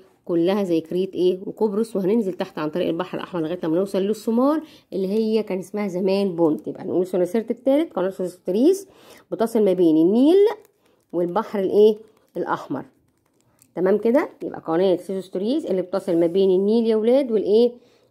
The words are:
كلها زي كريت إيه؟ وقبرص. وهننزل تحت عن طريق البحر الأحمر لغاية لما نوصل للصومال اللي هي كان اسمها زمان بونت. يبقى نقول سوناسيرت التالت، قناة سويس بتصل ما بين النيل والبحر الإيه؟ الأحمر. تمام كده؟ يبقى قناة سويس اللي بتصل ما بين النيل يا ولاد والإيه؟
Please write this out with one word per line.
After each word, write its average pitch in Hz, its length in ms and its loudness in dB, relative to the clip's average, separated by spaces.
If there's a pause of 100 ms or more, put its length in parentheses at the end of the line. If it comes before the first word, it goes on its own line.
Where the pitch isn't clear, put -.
(240)
كلها 180 400 0
زي 170 160 0
كريت 185 340 -4
إيه؟ 180 320 0
وقبرص. 208 500 -2
وهننزل 196 360 0
تحت 185 260 -8
عن 151 120 -4
طريق 175 180 -2
البحر 170 300 -6
الأحمر - 220 -8
لغاية 160 240 -6
لما 160 120 0
نوصل 196 220 -2
للصومال 233 640 0 (300)
اللي 185 160 -4
هي 220 340 0
كان 196 160 -6
اسمها 208 300 -6
زمان 185 480 -2
بونت. 156 320 0
يبقى - 160 -10
نقول 180 220 -2
سوناسيرت 190 440 -2
التالت، 277 420 0
قناة 185 180 -4
سويس 196 800 -2 (440)
بتصل 226 320 0
ما 190 80 4
بين 170 240 4
النيل 233 400 4 (760)
والبحر 180 480 -4
الإيه؟ 208 360 4 (400)
الأحمر. 160 480 -6 (880)
تمام 185 240 2
كده؟ 233 300 0 (140)
يبقى - 180 -10
قناة 175 360 0
سويس 190 760 -6
اللي 185 120 -2
بتصل 185 340 -4
ما 170 100 2
بين 190 240 2
النيل 208 360 2
يا 226 100 2
ولاد 240 360 2
والإيه؟ 220 400 2 (380)